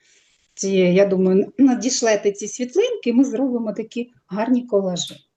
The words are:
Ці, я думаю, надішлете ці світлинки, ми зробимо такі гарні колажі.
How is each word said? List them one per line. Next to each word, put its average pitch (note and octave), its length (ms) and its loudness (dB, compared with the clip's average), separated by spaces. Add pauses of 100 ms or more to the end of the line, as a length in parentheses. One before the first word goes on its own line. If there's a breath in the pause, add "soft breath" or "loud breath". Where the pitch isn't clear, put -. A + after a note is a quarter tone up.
(540)
Ці, G3 180 -6
я F#3 340 4
думаю, F#3+ 520 2
надішлете A3+ 760 2
ці G#3 160 -12
світлинки, E4+ 680 -2
ми C4 100 4
зробимо A#3 500 -4
такі A#3 400 -10 (140)
гарні A#3+ 400 -2
колажі. F#3+ 480 -4 (200)